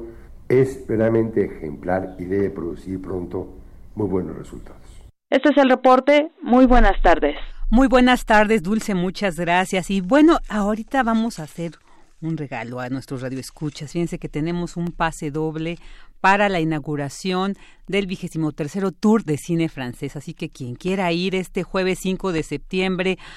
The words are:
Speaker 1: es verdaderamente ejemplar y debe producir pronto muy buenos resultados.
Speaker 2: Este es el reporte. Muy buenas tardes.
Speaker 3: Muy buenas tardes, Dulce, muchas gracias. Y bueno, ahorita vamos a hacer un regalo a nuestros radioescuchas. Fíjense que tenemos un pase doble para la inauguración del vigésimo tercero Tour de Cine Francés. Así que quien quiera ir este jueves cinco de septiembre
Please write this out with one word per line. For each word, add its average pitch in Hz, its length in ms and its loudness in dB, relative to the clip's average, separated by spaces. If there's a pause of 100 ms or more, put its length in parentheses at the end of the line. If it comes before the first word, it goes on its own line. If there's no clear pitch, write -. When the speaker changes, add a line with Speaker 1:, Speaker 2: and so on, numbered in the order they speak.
(480)
Speaker 1:
es 131 400 0
verdaderamente 113 560 0
ejemplar 80 760 -6
y 90 60 -10
debe 95 260 -2
producir 87 520 -10
pronto 92 560 -8 (380)
muy 107 120 -2
buenos 90 300 -4
resultados. - 420 -16 (500)
Speaker 2:
Este 285 200 4
es 269 80 4
el 269 120 6
reporte. 262 600 4 (100)
Muy 254 240 6
buenas 233 360 6
tardes. 151 340 4 (360)
Speaker 3:
Muy 254 160 6
buenas 247 380 4
tardes, 214 380 4
Dulce, 214 320 -2
muchas 180 440 -2
gracias. 180 520 0
Y 196 100 0
bueno, 294 380 6 (100)
ahorita 214 540 -2
vamos 226 340 0
a 160 60 -8
hacer 165 300 -8 (460)
un 160 160 -4
regalo 123 440 -8
a 127 100 -6
nuestros 131 320 -8
radioescuchas. 131 720 -8
Fíjense 170 260 -4
que 156 100 -10
tenemos 170 480 -6
un 170 120 -4
pase 160 420 -4
doble 156 480 -6 (420)
para 202 300 4
la 185 100 -2
inauguración 160 920 -4 (340)
del 196 200 -2
vigésimo 160 460 -6
tercero 185 380 -4
Tour 214 320 2
de 147 140 -2
Cine 165 320 -2
Francés. 131 460 -10
Así 151 180 -12
que 160 160 -10
quien 123 240 -12
quiera 185 380 -4
ir 185 240 -2
este 185 260 -4
jueves 185 400 -2
cinco 185 300 -4
de 156 100 -2
septiembre 185 800 -4 (180)